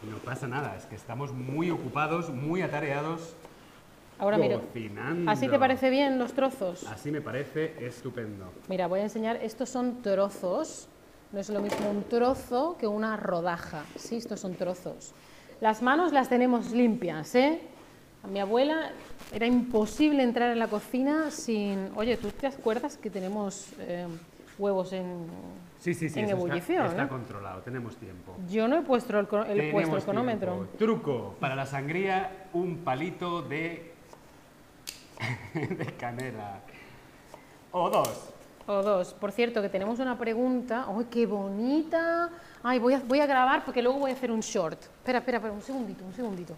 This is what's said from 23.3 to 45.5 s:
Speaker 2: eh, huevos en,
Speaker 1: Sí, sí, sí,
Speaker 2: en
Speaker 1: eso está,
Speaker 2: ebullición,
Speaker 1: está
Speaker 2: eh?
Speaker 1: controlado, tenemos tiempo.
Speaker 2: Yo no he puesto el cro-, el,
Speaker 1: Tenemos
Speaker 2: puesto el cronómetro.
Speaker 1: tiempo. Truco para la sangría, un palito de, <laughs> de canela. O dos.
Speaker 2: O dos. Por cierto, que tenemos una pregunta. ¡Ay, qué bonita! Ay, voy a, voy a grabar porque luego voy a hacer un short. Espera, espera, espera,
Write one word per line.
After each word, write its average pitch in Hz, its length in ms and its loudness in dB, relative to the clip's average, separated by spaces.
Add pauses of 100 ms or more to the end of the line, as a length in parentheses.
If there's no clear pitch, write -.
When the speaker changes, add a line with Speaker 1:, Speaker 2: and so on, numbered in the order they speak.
Speaker 2:
eh, 175 260 -6 (520)
huevos 190 360 2
en, 180 320 -6 (520)
Speaker 1:
Sí, 175 140 0
sí, 160 160 -2
sí, 165 120 -2
Speaker 2:
en 214 40 2
Speaker 1:
eso 196 120 2
está, 180 100 0
Speaker 2:
ebullición, 226 400 2
Speaker 1:
está 180 180 0
Speaker 2:
eh? 277 40 -2
Speaker 1:
controlado, 101 520 -8
tenemos 120 360 -8
tiempo. 92 380 -14 (140)
Speaker 2:
Yo 220 180 2
no 277 120 4
he 339 40 2
puesto 240 360 2
el 202 100 0
cro-, 214 160 2
el, 208 140 2
Speaker 1:
Tenemos 151 320 2
Speaker 2:
puesto 151 60 2
el 143 60 0 (140)
cronómetro. 220 380 0
Speaker 1:
tiempo. - 240 -6
Truco 135 600 0
para 135 160 0
la 135 120 -2
sangría, 180 880 -2
un 175 240 0
palito 170 640 -2
de, 160 500 -6 (1600)
<laughs> - 0 -
de 165 320 -4 (100)
canela. 117 640 -8 (1120)
O 180 200 2
dos. 139 400 0 (360)
Speaker 2:
O 196 160 2
dos. 190 320 2
Por 202 160 -4
cierto, 233 320 2
que 202 60 0
tenemos 208 320 0
una 254 180 0
pregunta. 240 680 0
¡Ay, 214 200 -2
qué 233 180 4
bonita! 311 1040 2 (340)
Ay, 247 160 4
voy 247 140 6
a, 269 120 2
voy 269 140 4
a 294 60 6
grabar 262 380 4
porque 247 180 0
luego 262 180 4
voy 269 100 2
a 254 40 -2
hacer 254 180 -2
un 220 80 2
short. 165 420 -2
Espera, - 380 -2
espera, 247 160 0
espera, 214 180 -2